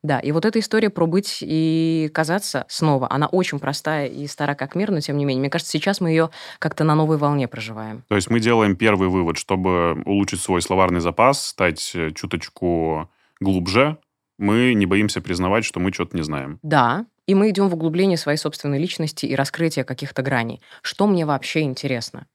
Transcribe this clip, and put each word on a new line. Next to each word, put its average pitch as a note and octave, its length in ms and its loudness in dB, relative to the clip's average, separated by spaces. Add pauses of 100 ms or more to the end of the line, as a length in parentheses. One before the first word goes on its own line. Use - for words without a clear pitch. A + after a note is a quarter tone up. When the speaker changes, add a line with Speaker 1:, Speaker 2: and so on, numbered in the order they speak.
Speaker 1:
Да, C#3+ 160 0
и D3 120 -2
вот E3 140 2
эта A3 140 2
история A3 320 2
про E3+ 160 2
быть F#3 340 0
и D#3+ 720 2
казаться D#3+ 560 0
снова, C#3+ 420 2
она C#3+ 160 2
очень F3+ 320 0
простая D3+ 480 -2
и C#3+ 200 -10
стара C#3+ 280 -4
как C#3 200 -8
мир, G3+ 160 0
но D#3+ 100 0
тем C#3+ 160 -4
не C#3+ 80 0
менее. C3 160 0
Мне C#3 80 -2
кажется, - 240 -4
сейчас - 280 0
мы E3 100 0
ее D#3+ 180 2 (300)
как-то D#3 240 -2
на D3+ 120 4
новой D#3 220 2
волне C#3+ 300 0
проживаем. A2 640 -10
Speaker 2:
То G#2+ 60 2
есть F#2 140 2
мы A#2 100 4
делаем A2 360 4
первый F#2+ 340 2
вывод, E2+ 280 0
чтобы F2 680 0
улучшить G2 360 0
свой F2+ 200 0
словарный F#2 400 2
запас, A2 460 2
стать, - 480 -2
э, D#2+ 160 -2
чуточку E2 1000 -4 (320)
глубже, G2 560 2 (400)
мы A2+ 380 2
не G2+ 100 4
боимся G2 360 2
признавать, F#2 440 0
что - 140 -6
мы F#2 120 0
че-то - 240 -6
не E2 80 -2
знаем. D2 400 -8
Speaker 1:
Да, D3 420 2 (200)
и G3 100 2
мы G#3 140 4
идем G3 200 2
в F3 40 0
углубление E3 440 0
своей D3+ 200 -2
собственной C#3+ 420 -4
личности D#3+ 460 -4
и G#2+ 100 -2
раскрытие C#3+ 480 -2
каких-то C3+ 380 -8
граней. B2 400 -2 (220)
Что - 240 0
мне F3 180 2
вообще D3 360 -2
интересно? B2+ 720 -4